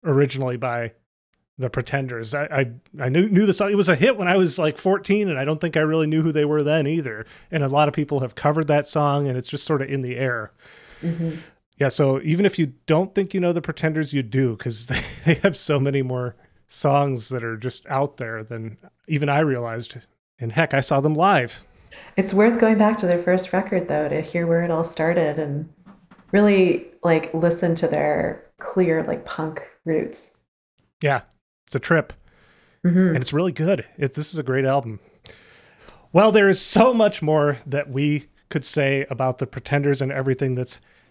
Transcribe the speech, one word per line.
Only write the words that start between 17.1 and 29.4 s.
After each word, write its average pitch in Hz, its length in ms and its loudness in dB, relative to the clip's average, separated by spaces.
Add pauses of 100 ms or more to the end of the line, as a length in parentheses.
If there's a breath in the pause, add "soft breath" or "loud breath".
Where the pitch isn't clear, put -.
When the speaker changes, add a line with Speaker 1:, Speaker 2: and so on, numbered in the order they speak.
Speaker 1:
that 123 160 -6
are 113 120 -4
just 123 300 -10
out 143 300 -2
there 113 260 -8
than 113 360 -12 (280)
even 147 220 -2
I 143 120 2
realized. 120 580 -4 (420)
And 117 120 -6
heck, 156 220 0
I 135 60 4
saw 139 200 0
them 151 140 2
live. 156 480 0 (540 loud breath)
Speaker 2:
It's 196 180 0
worth 226 260 4
going 220 180 4
back 214 200 4
to 185 80 -2
their 175 160 2
first 185 300 0
record, 185 360 -2
though, 151 200 0
to 156 120 -2
hear 170 260 -4
where 170 180 2
it 165 80 -2
all 160 120 0
started 165 540 0
and 147 300 -4 (640)
really, 196 540 4 (180)
like, 165 280 2
listen 165 440 2
to 165 120 -2
their 151 560 -2 (140)
clear, 160 460 0
like, - 200 -6
punk 156 380 -8 (220)